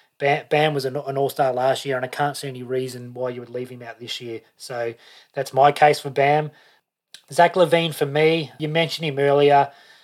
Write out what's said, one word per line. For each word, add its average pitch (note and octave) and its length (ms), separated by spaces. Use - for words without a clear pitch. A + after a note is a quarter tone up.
Bam, C#3+ 320
Bam D3+ 240
was C3+ 100
an, C3 140
an C3+ 200
all-star C#3 360
last B2+ 320
year, C#3 100
and B2 80
I B2+ 60
can't C#3+ 260
see C#3 140
any B2+ 120
reason B2 520
why B2+ 160
you B2 100
would A#2 100
leave B2 200
him B2 120
out A2+ 200
this A2+ 180
year. A2+ 220
So A#2 360
that's C3+ 200
my C#3 180
case D3 300
for C#3+ 80
Bam. D3 420
Zach E3+ 220
LaVine E3 420
for D3 100
me, D#3 540
you D#3 80
mentioned D#3+ 400
him C#3 100
earlier. C#3+ 540